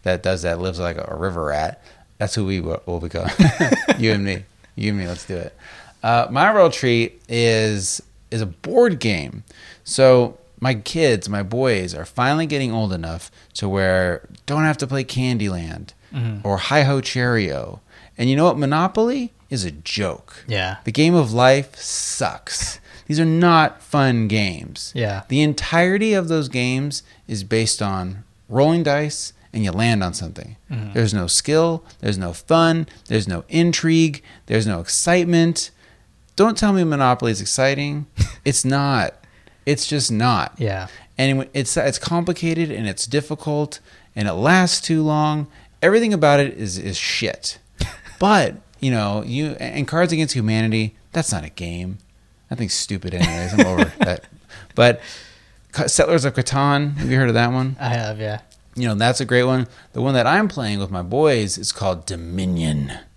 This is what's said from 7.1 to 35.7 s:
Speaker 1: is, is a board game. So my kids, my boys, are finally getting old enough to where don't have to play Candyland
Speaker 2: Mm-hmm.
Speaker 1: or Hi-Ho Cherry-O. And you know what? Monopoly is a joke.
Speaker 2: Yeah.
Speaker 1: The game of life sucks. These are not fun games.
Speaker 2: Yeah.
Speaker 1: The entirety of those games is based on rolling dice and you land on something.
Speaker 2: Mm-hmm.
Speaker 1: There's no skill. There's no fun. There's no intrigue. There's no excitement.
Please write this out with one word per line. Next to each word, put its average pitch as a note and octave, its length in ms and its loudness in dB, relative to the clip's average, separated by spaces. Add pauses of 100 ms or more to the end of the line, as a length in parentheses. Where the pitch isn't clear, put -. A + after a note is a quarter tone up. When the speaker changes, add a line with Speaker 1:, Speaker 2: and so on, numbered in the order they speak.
Speaker 1:
is, A2 720 0 (280)
is A2+ 120 -4
a G#2 40 -4
board F#3+ 540 2
game. F#2 420 -4 (420)
So B2+ 520 6 (240)
my B2+ 140 0
kids, A2+ 560 0
my G2+ 120 -2
boys, G2+ 520 -2
are D#2+ 100 -10
finally C#3+ 400 0
getting C#3 280 -2
old A2 200 -2
enough E2 380 -8 (240)
to G2+ 160 -4
where F#2 580 0 (160)
don't D3+ 200 0
have D3+ 140 2
to C#3 80 -4
play C3+ 180 -4
Candyland F#2+ 920 -4 (180)
Speaker 2:
Mm-hmm. A2+ 340 -6
Speaker 1:
or G2 120 0
Hi-Ho C#3 420 2
Cherry-O. A2 800 -2 (380)
And A#2+ 100 0
you C3+ 80 2
know D#3 80 4
what? C#3+ 140 4
Monopoly F#3 720 0 (160)
is - 160 -6
a E2+ 60 -4
joke. D#2+ 760 -8
Speaker 2:
Yeah. F#2+ 380 -4
Speaker 1:
The A2+ 80 -4
game D#3+ 220 4
of C3+ 180 4
life C3 440 4
sucks. - 1040 -8 (260)
These D3+ 120 -2
are E3 60 4
not E3 580 4
fun A#2+ 460 2
games. G2 680 -4
Speaker 2:
Yeah. G#2 340 -4
Speaker 1:
The C3+ 120 2
entirety F3+ 720 2
of F3+ 160 0
those D#3 220 0
games B2+ 520 -2 (240)
is G#2 180 -6
based A2+ 360 0
on F#2+ 440 -4 (260)
rolling D#3 320 4
dice D3 500 -2 (220)
and G#2+ 100 0
you F#2 80 0
land G#2+ 320 0
on F2 80 -4
something. - 440 -12 (140)
Speaker 2:
Mm-hmm. G#2+ 220 -8
Speaker 1:
There's G#2+ 220 2
no F2+ 140 0
skill. E3 540 0 (180)
There's G#2 180 -2
no F2 160 -6
fun. E3 540 2 (180)
There's A2 200 0
no F2 220 -4
intrigue. E3 760 2 (220)
There's A2 220 0
no F2+ 140 -2
excitement. E3+ 880 2 (680)